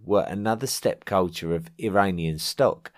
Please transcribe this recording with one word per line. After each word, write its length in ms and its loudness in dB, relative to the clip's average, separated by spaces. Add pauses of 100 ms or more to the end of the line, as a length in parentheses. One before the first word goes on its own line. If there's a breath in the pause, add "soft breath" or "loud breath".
were 240 2
another 400 -2
steppe 380 -4
culture 500 0
of 220 -4
Iranian 600 0
stock 600 -2